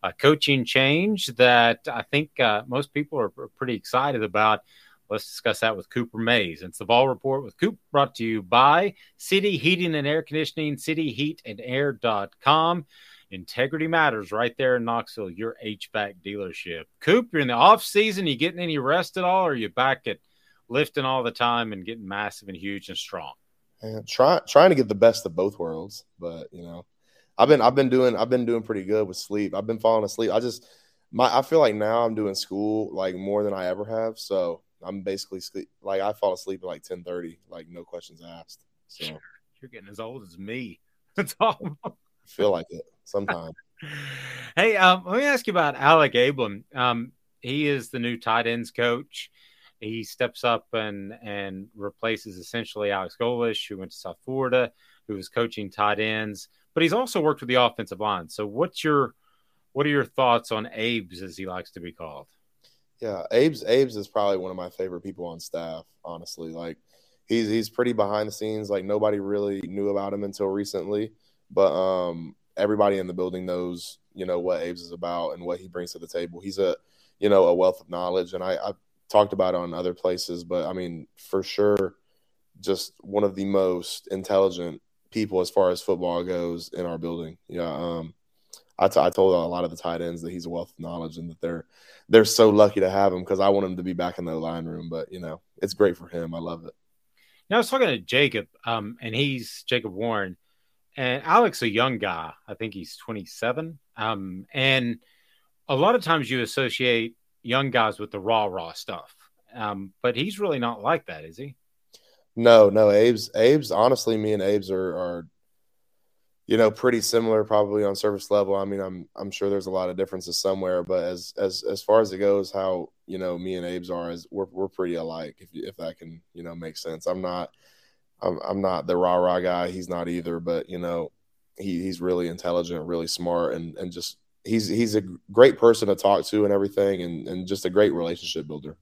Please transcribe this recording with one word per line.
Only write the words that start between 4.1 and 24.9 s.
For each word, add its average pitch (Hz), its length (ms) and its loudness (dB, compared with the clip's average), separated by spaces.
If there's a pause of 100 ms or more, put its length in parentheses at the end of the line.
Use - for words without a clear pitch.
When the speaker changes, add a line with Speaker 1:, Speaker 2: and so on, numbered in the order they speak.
Speaker 1:
about. 107 380 2 (500)
Let's 104 160 -6
discuss - 340 -2
that 113 160 2
with 90 140 -14
Cooper 120 280 -4
Mays. 107 440 0
It's 90 160 -16
the 107 60 -10
Vol 120 240 6
Report 135 340 -4
with 110 160 -16
Coop, 196 180 0 (140)
brought 139 260 2
to 117 80 -6
you 110 160 -2
by 139 540 4 (220)
City 190 400 0
Heating 170 400 0
and 143 100 -2
Air 156 160 0
Conditioning, 151 560 -4
city 156 320 -2
heat 147 340 -4
and 107 160 -12
air 131 320 -2
dot 107 480 -2
com. 160 460 4 (420)
Integrity 135 600 -4
matters 139 420 2
right 117 260 -2
there 127 200 2
in 117 80 -2
Knoxville, 113 460 -4
your 107 300 -8
H 107 320 -12
vac 101 220 -4 (100)
dealership. 90 600 -10 (160)
Coop, 233 320 2
you're 156 100 0
in 127 60 0
the 120 60 0
off 175 280 8
season. 208 420 0
You 147 120 -2
getting 170 240 -2
any 160 180 -2
rest 147 380 0
at 185 80 -4
all? 185 240 2
Or - 20 0
are 143 40 -2
you 113 140 -4
back 127 380 0
at 110 120 -6 (500)
lifting 139 360 -2
all 131 200 0
the 117 80 -2
time 117 400 0
and 92 120 -10
getting 110 220 -12
massive 101 400 -6
and 95 100 -12
huge 98 320 -10
and 92 80 -10
strong? 76 360 -10 (500)
Speaker 2:
Yeah, 110 160 -10 (100)
try-, 151 380 4
trying 165 220 10
to 170 80 6
get 127 100 4
the 104 80 -2